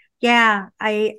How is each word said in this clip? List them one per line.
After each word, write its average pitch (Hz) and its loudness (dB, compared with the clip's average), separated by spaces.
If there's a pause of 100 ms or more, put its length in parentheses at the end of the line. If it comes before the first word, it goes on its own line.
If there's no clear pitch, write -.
(220)
Yeah, 226 2 (120)
I, 214 -4